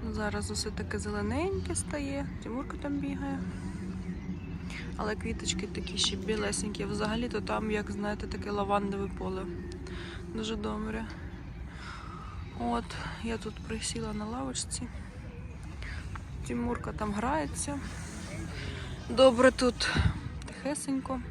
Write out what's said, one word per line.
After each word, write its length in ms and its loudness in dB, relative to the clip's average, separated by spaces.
Зараз 400 0
усе 200 0
таке 280 -2
зелененьке 760 0
стає, 520 -2
Тимурка 400 -4
там 100 0
бігає. 460 0
Але 200 0
квіточки 500 -2
такі 320 -4
ще 180 2
білесенькі. 680 0
Взагалі-то 560 0
там, 300 0
як 200 0
знаєте, 360 0
таке 240 -4
лавандове 680 2
поле. 240 -2
Дуже 220 0
добре. 480 -2
От, 240 2
я 140 -2
тут 160 -6
присіла 580 -4
на 120 -2
лавочці. 580 -4
Тимурка 460 0
там 200 0
грається. 680 0
Добре 420 12
тут. 380 4
Тихесенько. 760 0